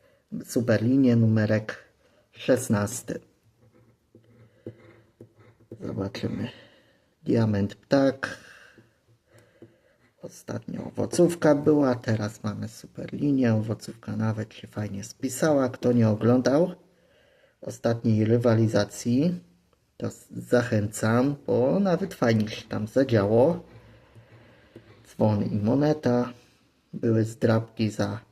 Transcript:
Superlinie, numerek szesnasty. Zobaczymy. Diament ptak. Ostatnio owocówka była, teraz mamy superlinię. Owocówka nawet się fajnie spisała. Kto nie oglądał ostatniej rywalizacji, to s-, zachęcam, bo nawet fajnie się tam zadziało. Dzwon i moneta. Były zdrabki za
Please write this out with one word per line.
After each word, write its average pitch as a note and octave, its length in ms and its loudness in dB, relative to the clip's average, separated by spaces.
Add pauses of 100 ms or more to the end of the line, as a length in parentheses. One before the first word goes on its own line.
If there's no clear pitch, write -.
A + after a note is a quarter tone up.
(460)
Superlinie, A#2+ 680 2
numerek A2 680 2 (460)
szesnasty. G#2 880 -2 (2500)
Zobaczymy. G#2 680 -8 (720)
Diament G#2+ 520 0
ptak. - 640 0 (1800)
Ostatnio - 600 -12
owocówka D#3+ 720 2
była, C#3+ 400 2
teraz G#2+ 480 -4
mamy G#2 240 -8
superlinię. - 840 -2
Owocówka A2 600 -6
nawet A2 380 -4
się - 140 -20
fajnie G2+ 360 -10
spisała. C#3+ 640 -2
Kto - 220 -2
nie A#2 180 4
oglądał B2 600 2 (880)
ostatniej A2+ 640 0
rywalizacji, A#2 1120 2 (580)
to A2+ 100 -6
s-, - 240 -12
zachęcam, A#2+ 1040 0 (120)
bo C3 320 0
nawet F#3+ 340 -2
fajnie A2+ 360 0
się - 180 -14
tam G#2+ 200 -6
zadziało. A#2+ 760 2 (1400)
Dzwon G#2+ 360 0
i - 120 -2
moneta. B2 760 0 (600)
Były A2+ 300 0
zdrabki A2+ 640 0
za G2+ 300 -4 (120)